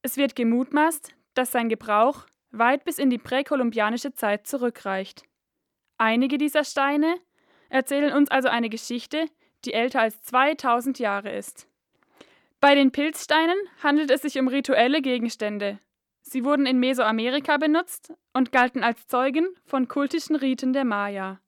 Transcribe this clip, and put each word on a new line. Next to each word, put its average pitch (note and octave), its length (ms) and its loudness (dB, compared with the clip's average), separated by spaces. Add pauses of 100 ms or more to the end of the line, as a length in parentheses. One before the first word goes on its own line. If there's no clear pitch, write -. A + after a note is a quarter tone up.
Es - 160 -8
wird C#4 180 0
gemutmaßt, C4 800 0 (200)
dass B3+ 180 -2
sein A#3 160 -2
Gebrauch A3 580 0 (300)
weit B3 280 2
bis - 140 -8
in C4+ 120 2
die B3 80 -2
präkolumbianische B3 960 -2
Zeit G#3 320 -4
zurückreicht. G3+ 760 -6 (720)
Einige A#3+ 420 2
dieser D4+ 260 0
Steine D4 520 0 (520)
erzählen C#4 440 0
uns C#4+ 160 4
also C4 200 2
eine A#3 200 0
Geschichte, B3 580 -6 (380)
die B3 80 -8
älter A#3 280 0
als A3 220 -2
zweitausend B3+ 760 0
Jahre G3+ 360 -4
ist. - 340 -14 (920)
Bei C#4+ 140 8
den C#4 160 6
Pilzsteinen D#4+ 680 0 (260)
handelt D4 280 2
es C#4+ 120 4
sich C#4+ 160 -4
um C4 100 2
rituelle C4+ 540 2
Gegenstände. G#3 760 -4 (420)
Sie B3+ 240 -8
wurden C#4+ 220 2
in C4 140 2
Mesoamerika B3+ 800 0
benutzt D#4 540 -2 (200)
und B3+ 180 0
galten B3+ 320 2
als A#3 240 -2
Zeugen C4+ 400 0 (180)
von C4 220 -2
kultischen D4 480 -4
Riten C4 380 -2
der C4+ 120 0
Maya. G3+ 640 -4